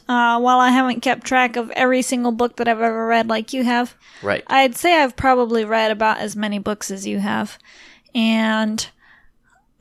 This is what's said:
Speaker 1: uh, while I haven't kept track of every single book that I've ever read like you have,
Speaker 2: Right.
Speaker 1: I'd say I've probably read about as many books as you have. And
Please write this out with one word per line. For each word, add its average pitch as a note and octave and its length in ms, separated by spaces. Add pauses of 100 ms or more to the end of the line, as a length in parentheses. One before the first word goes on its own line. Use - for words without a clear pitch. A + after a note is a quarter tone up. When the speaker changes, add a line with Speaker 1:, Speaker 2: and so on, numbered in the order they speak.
Speaker 1:
uh, A#3+ 320
while B3+ 180
I B3+ 120
haven't B3 300
kept A#3+ 240
track B3+ 320
of A#3 140
every B3+ 320
single A#3+ 300
book A#3+ 240
that A#3 120
I've A3 120
ever A3+ 260
read A3+ 220
like A3+ 240
you C4 120
have, A#3+ 320 (260)
Speaker 2:
Right. G2+ 260
Speaker 1:
I'd C4 280
say E4+ 240
I've C4 160
probably A#3+ 480
read A3 280
about A3 260
as G#3 160
many G#3 240
books G#3 320
as G3 160
you G#3 140
have. G#3+ 360 (580)
And A3 720 (960)